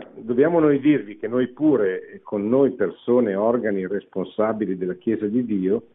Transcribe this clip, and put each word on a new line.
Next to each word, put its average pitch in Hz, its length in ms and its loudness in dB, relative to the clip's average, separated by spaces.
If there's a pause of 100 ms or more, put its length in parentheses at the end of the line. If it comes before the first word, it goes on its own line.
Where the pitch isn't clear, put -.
(160)
dobbiamo 135 440 2
noi 147 200 4
dirvi 123 380 0
che 110 100 -6
noi 123 220 -2
pure, 123 600 0
e 101 120 -18
con 104 260 -4
noi 135 240 4
persone, 113 640 0
organi 107 500 0
responsabili 101 920 -4
della 90 180 -4
Chiesa 107 320 -2
di 120 180 -2
Dio, 101 380 0 (120)